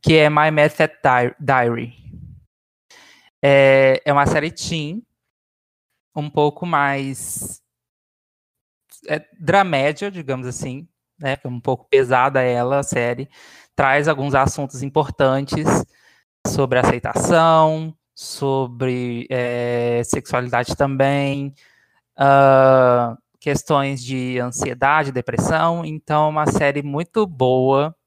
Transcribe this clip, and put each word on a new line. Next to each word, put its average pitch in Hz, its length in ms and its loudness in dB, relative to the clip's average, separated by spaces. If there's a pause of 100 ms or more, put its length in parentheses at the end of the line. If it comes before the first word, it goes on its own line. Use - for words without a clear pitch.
que 143 140 2
é 151 160 6
My 151 220 2
Mad 151 180 4
Fat 156 220 -2 (100)
Di-, 127 380 2
Diary. 120 540 -2 (1500)
É, 135 640 6
é 147 80 0
uma 143 140 2
série 151 260 -2
teen, 165 520 -8 (1080)
um 151 140 -6
pouco 147 380 -2
mais, 139 960 -4 (1400)
é, 151 180 -6 (140)
dramédia, 170 720 0
digamos 135 340 -8
assim, 131 440 -12 (280)
né? 139 260 -6
É 131 60 -10
um 123 120 -8
pouco - 280 -4
pesada 131 540 2
ela, 123 380 0
a - 20 -6
série. 123 480 -4 (460)
Traz 143 320 2
alguns 139 260 -2
assuntos 135 480 -2
importantes 139 840 -2 (840)
sobre 127 340 0
aceitação, 160 1160 2 (160)
sobre, 123 1160 -4
é, 120 760 -2
sexualidade 123 680 -4
também, 139 800 -2 (600)
ah, 131 1000 4 (220)
questões 139 640 -2
de 127 380 -6
ansiedade, 135 720 -2
depressão. 160 720 -2
Então, 151 440 -2
uma 151 180 -2
série 143 360 0
muito 156 420 -4
boa. 135 680 0 (120)